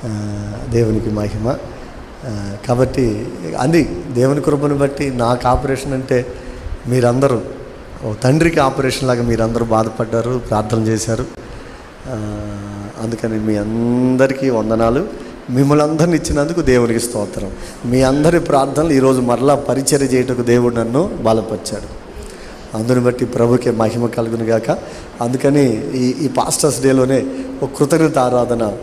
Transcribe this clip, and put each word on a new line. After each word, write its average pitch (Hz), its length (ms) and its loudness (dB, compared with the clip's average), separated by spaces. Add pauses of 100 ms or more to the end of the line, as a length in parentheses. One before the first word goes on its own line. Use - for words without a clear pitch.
ఆ, 113 40 -6 (600)
దేవునికి 110 400 2
మహిమ. 107 460 -2 (720)
ఆ, 101 300 -8 (120)
కాబట్టి 123 600 0 (320)
అది 165 240 4 (280)
దేవుని 135 300 2
కృపను 143 360 0
బట్టి 143 380 0
నాకు 120 320 2
ఆపరేషన్ 135 460 0
అంటే 127 320 0 (640)
మీరందరూ, 123 540 2 (640)
ఓ 110 80 -4
తండ్రికి 156 460 2
ఆపరేషన్ 135 480 0
లాగా 120 160 2
మీరందరూ 117 420 0
బాధపడ్డారు, 113 840 -2
ప్రార్థన 110 280 0
చేశారు. 113 480 0 (840)
ఆ, 131 80 -8 (840)
అందుకని 113 380 -4
మీ 107 160 0
అందరికీ 127 920 2
వందనాలు. 113 580 2 (420)
మిమ్మల్ని 139 360 4
అందరిని 160 320 2
ఇచ్చినందుకు 147 440 0
దేవునికి 120 380 4
స్తోత్రం. 101 520 -4 (340)
మీ 127 160 4
అందరి 147 380 4
ప్రార్థనలు 143 540 2
ఈరోజు 131 280 4
మరలా 123 340 4
పరిచర్య 135 500 0
చేయుటకు 127 360 2
దేవుడు 120 340 4
నన్ను 131 460 0
బలపరిచాడు. 110 840 -2 (760)
అందుని 123 220 2
బట్టి 123 260 2
ప్రభుకే 117 460 2
మహిమ 113 340 0
కలుగును 113 380 -2
గాక. 110 260 0 (520)
అందుకని 127 720 2
ఈ, 127 180 0 (120)
ఈ 143 60 0
పాస్టర్స్ 127 540 0
డేలోనే 131 440 4 (380)
ఒక 135 140 -4
కృతజ్ఞత 151 420 4
ఆరాధన 120 440 2 (200)